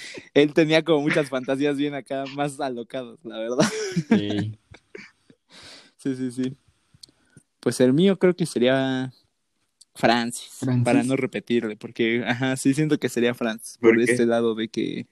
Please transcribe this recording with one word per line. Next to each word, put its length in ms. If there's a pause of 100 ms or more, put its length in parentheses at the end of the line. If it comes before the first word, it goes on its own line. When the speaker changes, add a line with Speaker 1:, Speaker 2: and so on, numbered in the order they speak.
(340)
Speaker 1:
él 200
tenía 280
como 200
muchas 260
fantasías 480
bien 180
acá, 320
más 340
alocadas, 640
la 140
verdad. 280 (420)
Speaker 2:
Sí. 500 (1400)
Speaker 1:
Sí, 180
sí, 160
sí. 240 (1040)
Pues 200
el 120
mío 260
creo 160
que 120
sería 680 (840)
Francis, 680
Speaker 2:
¿Francis? 240
Speaker 1:
para 200
no 120
repetirle, 600
porque, 500
ajá, 300
sí 180
siento 240
que 100
sería 260
Francis, 440
Speaker 3:
¿Por 160
Speaker 1:
por 100
Speaker 3:
qué? 60
Speaker 1:
este 160
lado 300
de 120
que, 420